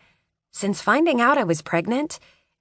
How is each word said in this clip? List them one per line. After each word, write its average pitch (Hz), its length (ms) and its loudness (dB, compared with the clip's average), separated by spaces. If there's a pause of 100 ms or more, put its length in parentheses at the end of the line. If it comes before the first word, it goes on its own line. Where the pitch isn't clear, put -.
(520)
Since - 280 -4
finding 269 400 2
out 240 180 4
I 202 60 0
was 170 180 0
pregnant, 226 580 -4 (400)